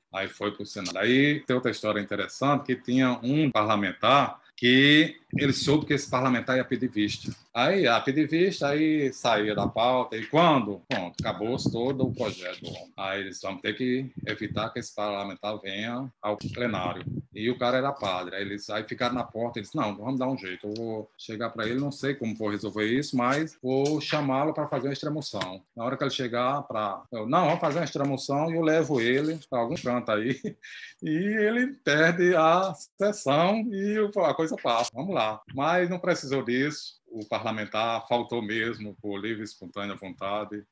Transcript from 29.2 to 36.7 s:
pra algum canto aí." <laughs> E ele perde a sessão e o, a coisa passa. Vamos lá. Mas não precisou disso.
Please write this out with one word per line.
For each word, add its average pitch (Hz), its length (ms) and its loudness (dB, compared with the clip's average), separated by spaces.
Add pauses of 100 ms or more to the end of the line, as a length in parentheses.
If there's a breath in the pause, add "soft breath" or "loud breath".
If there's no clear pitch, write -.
pra 127 100 0
algum 117 160 -2
canto 120 360 -2
aí." 113 280 0
<laughs> - 200 -8 (440 loud breath)
E 165 60 -4
ele 214 640 2 (100)
perde 170 520 4
a 170 400 4 (200)
sessão 202 760 2
e 202 260 0
o, 208 220 0
a 151 160 4
coisa 165 200 0
passa. 120 380 0
Vamos 165 220 -4
lá. 110 260 0 (140)
Mas 175 340 2
não 180 80 -2
precisou 139 460 0
disso. 127 640 -2